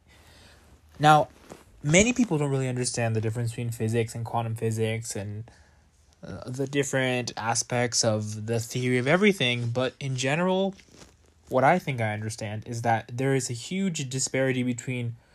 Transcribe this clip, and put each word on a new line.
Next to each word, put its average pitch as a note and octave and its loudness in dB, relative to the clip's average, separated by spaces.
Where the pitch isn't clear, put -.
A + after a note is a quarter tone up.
Now, D3+ 8
many F#3 6
people A#3 2
don't D3 0
really C3+ 0
understand B2 0
the A2 2
difference A2+ -2
between A#2+ -6
physics A2+ -2
and A#2 -6
quantum A2+ -2
physics A2+ -2
and, G#2 -10
uh, - -12
the C3 -4
different C3 0
aspects A#2 0
of G#2+ -2
the A#2 0
theory B2+ 0
of B2 0
everything, C#3 2
but B2+ -2
in C3 -6
general, F3+ 0
what B2+ 4
I E3 6
think C3+ -4
I A2 0
understand G#2+ -6
is A#2 -8
that A2+ 0
there C3 0
is C3 -2
a B2 -6
huge D#3+ -4
disparity C3 0
between B2 -4